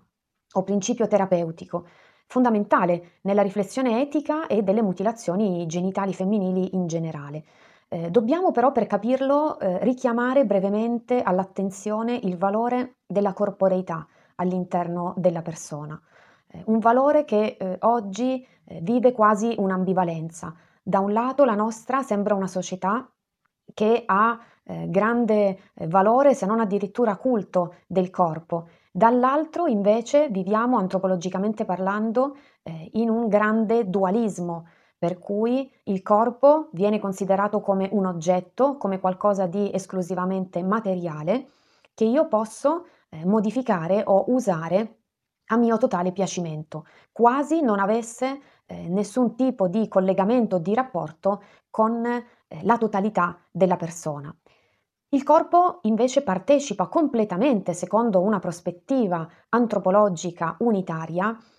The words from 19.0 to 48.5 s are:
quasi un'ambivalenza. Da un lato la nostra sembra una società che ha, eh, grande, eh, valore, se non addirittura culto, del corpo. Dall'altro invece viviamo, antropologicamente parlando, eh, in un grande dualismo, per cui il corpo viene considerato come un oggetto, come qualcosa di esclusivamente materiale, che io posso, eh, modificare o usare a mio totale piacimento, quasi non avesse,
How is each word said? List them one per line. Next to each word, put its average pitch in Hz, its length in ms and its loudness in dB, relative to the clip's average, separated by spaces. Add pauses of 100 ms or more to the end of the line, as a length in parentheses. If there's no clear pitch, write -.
quasi 220 440 2
un'ambivalenza. 180 1000 -2 (280)
Da 190 180 0
un 202 140 -2
lato 262 320 2
la 226 80 2
nostra 226 480 -2
sembra 208 320 0
una 196 120 -2
società 185 600 -4 (640)
che 226 340 2
ha, 220 320 2 (240)
eh, 165 260 -10
grande, 208 720 2 (160)
eh, 170 140 -8
valore, 226 460 6
se - 120 -2
non 226 140 0
addirittura 202 560 -2
culto, 185 600 -2 (100)
del 185 240 0
corpo. 165 580 -2 (220)
Dall'altro 262 760 2
invece 233 640 2
viviamo, 214 480 0
antropologicamente 185 880 -2
parlando, 214 720 -2 (260)
eh, 160 300 -14
in 226 180 0
un 226 180 0
grande 214 600 2
dualismo, 180 800 -2 (280)
per 175 220 -4
cui 240 520 -2 (140)
il 190 180 -4
corpo 262 720 4
viene 208 280 0
considerato 196 600 0
come 190 320 0
un 196 140 0
oggetto, 180 720 0
come 196 240 -4
qualcosa 190 460 0
di 196 260 -2
esclusivamente 185 920 -4
materiale, 190 840 -2 (440)
che - 120 0
io 285 240 2
posso, 269 580 -2 (220)
eh, 160 180 -8
modificare 202 800 0
o 196 220 4
usare 202 720 0 (480)
a 220 100 0
mio 233 200 4
totale 185 360 0
piacimento, 165 720 -6 (260)
quasi 277 480 2
non 220 180 2
avesse, 233 600 -2 (260)